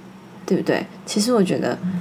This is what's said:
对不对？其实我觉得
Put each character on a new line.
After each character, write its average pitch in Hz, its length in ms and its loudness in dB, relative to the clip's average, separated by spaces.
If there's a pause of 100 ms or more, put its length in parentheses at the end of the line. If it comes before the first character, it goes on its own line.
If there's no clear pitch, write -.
(460)
对 185 120 2
不 - 60 -2
对？ - 220 2 (200)
其 - 140 -2
实 233 140 2
我 214 80 6
觉 165 160 2
得 120 220 -2 (220)